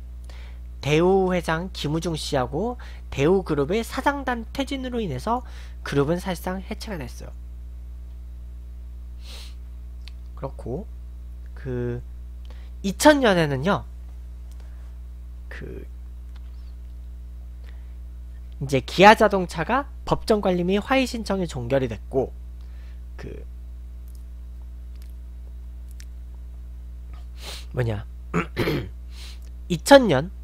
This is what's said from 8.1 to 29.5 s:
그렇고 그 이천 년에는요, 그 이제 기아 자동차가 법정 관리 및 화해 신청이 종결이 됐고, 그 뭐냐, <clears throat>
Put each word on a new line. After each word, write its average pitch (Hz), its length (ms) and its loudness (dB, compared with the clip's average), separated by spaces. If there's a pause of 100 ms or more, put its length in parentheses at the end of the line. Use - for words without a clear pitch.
그렇고 139 520 -6 (680)
그 123 460 -2 (840)
이천 285 380 8
년에는요, 165 640 6 (1600)
그 - 380 -8 (2750)
이제 135 180 4
기아 202 360 12
자동차가 202 720 4 (160)
법정 208 360 4
관리 185 220 4
및 190 160 4
화해 262 280 4
신청이 196 420 -2
종결이 127 400 2
됐고, 113 440 0 (840)
그 - 280 -10 (4000)
뭐냐, 113 340 0 (260)
<clears throat> - 1400 -4